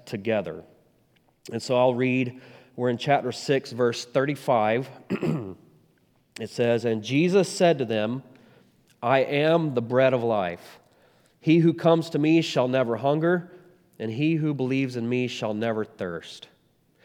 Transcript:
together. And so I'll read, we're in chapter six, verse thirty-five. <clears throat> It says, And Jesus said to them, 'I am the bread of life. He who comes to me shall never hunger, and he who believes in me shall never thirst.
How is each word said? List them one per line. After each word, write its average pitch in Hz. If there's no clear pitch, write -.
together. 98
And 113
so 131
I'll 123
read, 127
we're 123
in 120
chapter 135
six, -
verse 120
thirty-five. 131
<clears throat> 143
It 110
says, 120
And 113
Jesus 170
said 170
to 127
them, 113
'I 131
am 151
the 120
bread 127
of 120
life. 98
He 156
who 165
comes 165
to 151
me 156
shall 127
never 127
hunger, 156
and 113
he 151
who 151
believes 131
in 117
me 123
shall 110
never 110
thirst. -